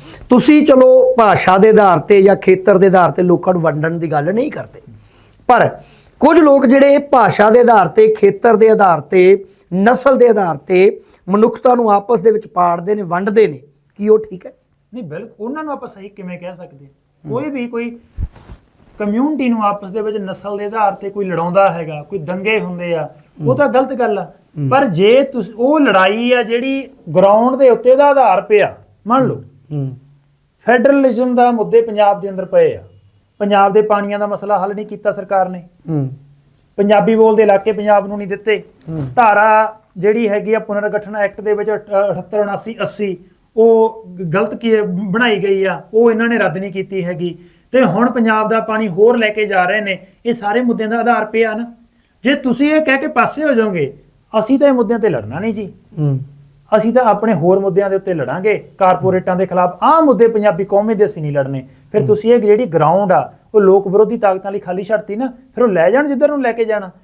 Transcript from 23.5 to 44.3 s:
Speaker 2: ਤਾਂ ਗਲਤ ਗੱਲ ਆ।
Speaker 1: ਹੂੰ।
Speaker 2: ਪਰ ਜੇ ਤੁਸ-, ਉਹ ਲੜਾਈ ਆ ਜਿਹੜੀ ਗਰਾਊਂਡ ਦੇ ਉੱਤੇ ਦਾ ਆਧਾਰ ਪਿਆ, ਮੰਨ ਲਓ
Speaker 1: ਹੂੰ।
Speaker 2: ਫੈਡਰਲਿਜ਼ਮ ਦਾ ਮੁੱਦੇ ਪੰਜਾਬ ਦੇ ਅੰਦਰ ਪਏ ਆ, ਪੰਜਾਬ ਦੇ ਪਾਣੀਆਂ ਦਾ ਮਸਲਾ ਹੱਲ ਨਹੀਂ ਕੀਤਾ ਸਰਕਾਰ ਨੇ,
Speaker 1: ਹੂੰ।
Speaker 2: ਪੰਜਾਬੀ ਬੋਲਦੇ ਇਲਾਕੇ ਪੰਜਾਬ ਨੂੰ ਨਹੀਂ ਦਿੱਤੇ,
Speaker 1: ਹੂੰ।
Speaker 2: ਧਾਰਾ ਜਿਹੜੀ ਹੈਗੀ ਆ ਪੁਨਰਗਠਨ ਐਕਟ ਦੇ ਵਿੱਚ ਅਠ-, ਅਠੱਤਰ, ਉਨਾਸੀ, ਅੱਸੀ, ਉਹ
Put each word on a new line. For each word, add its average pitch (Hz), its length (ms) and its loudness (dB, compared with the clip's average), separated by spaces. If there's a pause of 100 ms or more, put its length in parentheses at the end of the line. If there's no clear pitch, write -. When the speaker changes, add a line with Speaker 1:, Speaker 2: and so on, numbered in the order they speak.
Speaker 2:
ਤਾਂ 269 120 2
ਗਲਤ 277 240 -2
ਗੱਲ 220 260 -2
ਆ। 180 140 -12 (260)
Speaker 1:
ਹੂੰ। 143 100 -4
Speaker 2:
ਪਰ 269 180 2
ਜੇ 208 360 2
ਤੁਸ-, 240 340 -6
ਉਹ 277 240 2
ਲੜਾਈ 220 520 0
ਆ 247 100 0
ਜਿਹੜੀ 247 460 -4 (280)
ਗਰਾਊਂਡ 220 400 4
ਦੇ 262 140 4
ਉੱਤੇ 240 260 4
ਦਾ 285 100 4
ਆਧਾਰ 254 340 4
ਪਿਆ, 185 340 0 (320)
ਮੰਨ 254 200 0
ਲਓ 120 160 -6 (300)
Speaker 1:
ਹੂੰ। 135 260 -8 (680)
Speaker 2:
ਫੈਡਰਲਿਜ਼ਮ 247 680 2
ਦਾ 247 160 2
ਮੁੱਦੇ 220 320 0
ਪੰਜਾਬ 208 380 0
ਦੇ 196 100 -10
ਅੰਦਰ 185 140 -8
ਪਏ 165 320 0
ਆ, 92 60 -16 (560)
ਪੰਜਾਬ 202 340 2
ਦੇ 214 100 4
ਪਾਣੀਆਂ 202 360 -2
ਦਾ 208 80 -4
ਮਸਲਾ 202 320 -4
ਹੱਲ 196 160 -4
ਨਹੀਂ 208 120 -10
ਕੀਤਾ 208 260 -6
ਸਰਕਾਰ 190 360 -4
ਨੇ, 180 200 -14 (220)
Speaker 1:
ਹੂੰ। 139 200 -4 (680)
Speaker 2:
ਪੰਜਾਬੀ 202 380 2
ਬੋਲਦੇ 220 280 4
ਇਲਾਕੇ 202 300 2
ਪੰਜਾਬ 208 340 0
ਨੂੰ 208 120 -10
ਨਹੀਂ 202 100 -10
ਦਿੱਤੇ, 202 340 -4 (280)
Speaker 1:
ਹੂੰ। 160 100 -8 (160)
Speaker 2:
ਧਾਰਾ 214 600 2 (200)
ਜਿਹੜੀ 214 320 0
ਹੈਗੀ 202 260 -4
ਆ 220 40 0
ਪੁਨਰਗਠਨ 208 580 -6
ਐਕਟ 202 240 -4
ਦੇ 208 120 -2
ਵਿੱਚ 208 180 -4
ਅਠ-, 208 400 -2
ਅਠੱਤਰ, 185 300 -6
ਉਨਾਸੀ, 208 420 -6
ਅੱਸੀ, 190 340 -6 (400)
ਉਹ 226 480 2 (300)